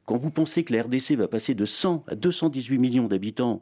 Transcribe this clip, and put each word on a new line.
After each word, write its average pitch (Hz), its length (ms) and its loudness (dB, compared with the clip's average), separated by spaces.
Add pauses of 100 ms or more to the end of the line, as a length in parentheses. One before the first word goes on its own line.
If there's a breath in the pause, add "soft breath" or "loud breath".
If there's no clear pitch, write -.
Quand 110 100 -2
vous 139 160 -2
pensez 160 320 0
que 123 100 -2
la 113 100 2
R 113 40 -4
D 127 120 0
C 131 180 0
va 101 100 2
passer 113 260 -2
de 104 120 0
cent 170 420 -2
à - 80 -6
deux 117 160 2
cent 165 160 0
dix-huit 131 300 0
millions 123 300 4
d'habitants, 107 540 0